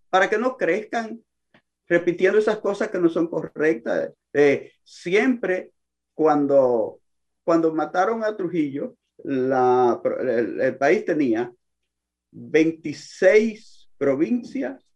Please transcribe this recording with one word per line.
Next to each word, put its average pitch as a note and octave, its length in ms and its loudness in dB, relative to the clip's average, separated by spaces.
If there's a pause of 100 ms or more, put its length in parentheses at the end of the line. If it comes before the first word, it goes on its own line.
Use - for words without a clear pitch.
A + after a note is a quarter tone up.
para F#3 200 2
que G#3+ 80 0
no B3+ 200 -2
crezcan A3 640 -4 (680)
repitiendo F3 520 2
esas G#3+ 180 0
cosas G#3 320 -4
que F#3 100 -4
no E3+ 80 4
son E3 200 -2
correctas. D#3 840 -4 (220)
Eh, C#3+ 400 2 (100)
siempre G3 880 -2 (420)
cuando, C#3 840 2 (460)
cuando E3 280 2
mataron F#3 520 -2
a G#3+ 100 -4
Trujillo, E3 600 -6 (280)
la, B2+ 760 2 (180)
el, B2 400 -2
el C3 160 0
país E3 300 2
tenía D3+ 440 0 (840)
veintiséis D#3+ 1700 0
provincias - 880 -4 (100)